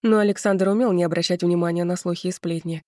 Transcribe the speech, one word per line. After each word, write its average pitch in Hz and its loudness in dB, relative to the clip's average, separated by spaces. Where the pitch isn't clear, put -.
Но 220 4
Александр 196 2
умел 220 2
не 175 2
обращать 170 -2
внимания 175 0
на 175 -2
слухи 180 -6
и 185 -6
сплетни. 165 -6